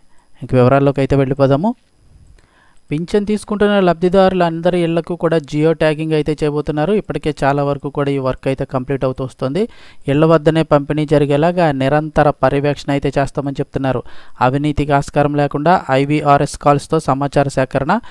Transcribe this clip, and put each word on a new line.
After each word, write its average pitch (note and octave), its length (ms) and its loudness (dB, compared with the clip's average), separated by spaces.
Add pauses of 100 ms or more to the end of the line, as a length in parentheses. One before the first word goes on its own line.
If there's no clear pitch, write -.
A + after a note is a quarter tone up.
(420)
ఇంక C3 140 -4
వివరాల్లోకి C#3 460 4
అయితే C3+ 140 2
వెళ్ళిపోదాము. C#3 600 2 (1160)
పింఛన్ F3+ 340 -2
తీసుకుంటున్న G#3 540 0
లబ్ధిదారులు F#3 640 2
అందరి E3+ 420 0
ఇళ్లకు E3 380 -2
కూడా E3 140 2
జియో D3+ 360 0
ట్యాగింగ్ D#3 400 -2
అయితే D3+ 300 0
చేయబోతున్నారు. D3+ 500 -2
ఇప్పటికే E3 400 -4 (100)
చాలా C#3+ 200 2
వరకు C#3+ 260 -4
కూడా C#3+ 220 -2
ఈ C#3 60 -2
వర్క్ C3 300 -4
అయితే C3+ 180 -2
కంప్లీట్ C3 400 -4
అవుతూ C3 180 -4
వస్తుంది. C#3+ 440 -4 (400)
ఇళ్ల D3 180 2
వద్దనే D#3+ 380 2
పంపిణీ D3 420 0
జరిగేలాగా D3+ 680 2
నిరంతర D3 580 0
పర్యవేక్షణ C#3 600 0
అయితే C#3 260 -2
చేస్తామని C#3 420 -2
చెప్తున్నారు. C3 440 -4 (380)
అవినీతికి C#3+ 500 0
ఆస్కారం C#3+ 440 0
లేకుండా D3 460 2 (100)
ఐవీఆర్ఎస్ C#3+ 680 2
కాల్స్తో C#3+ 420 0
సమాచార C#3+ 480 0
సేకరణ. C#3 520 -2 (120)